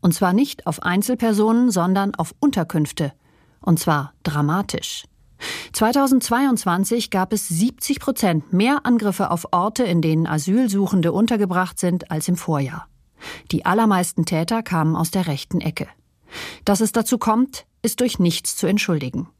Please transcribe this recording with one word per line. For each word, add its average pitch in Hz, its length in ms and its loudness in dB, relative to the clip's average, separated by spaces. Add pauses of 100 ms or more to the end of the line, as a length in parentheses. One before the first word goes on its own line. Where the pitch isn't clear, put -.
Und 170 140 2
zwar 185 180 2
nicht 262 320 0
auf 165 160 -4
Einzelpersonen, 220 880 2
sondern 190 460 0
auf - 240 -4
Unterkünfte. 156 720 0 (480)
Und 170 160 4
zwar 147 360 0 (100)
dramatisch. 156 800 -2 (680)
Zweitausendzweiundzwanzig 240 1400 2
gab 202 200 0
es 208 160 -4
siebzig 226 520 -2
Prozent 180 540 0
mehr 240 340 2
Angriffe 208 420 0
auf 170 220 -2
Orte, 208 320 0
in 175 180 2
denen 160 240 2
Asylsuchende 190 840 0
untergebracht 190 680 0
sind, 175 320 -2
als 156 180 -4
im 175 100 0
Vorjahr. 147 500 -4 (640)
Die - 120 -2
allermeisten 185 640 2
Täter 180 380 -2
kamen 160 320 0
aus 165 160 -2
der 185 160 0
rechten 151 340 -4
Ecke. 156 240 -4 (800)
Dass 202 160 2
es 220 100 0
dazu 233 280 0
kommt, 233 460 0 (180)
ist 226 160 -4
durch 247 180 0
nichts - 380 0
zu - 100 -4
entschuldigen. 165 600 -2 (120)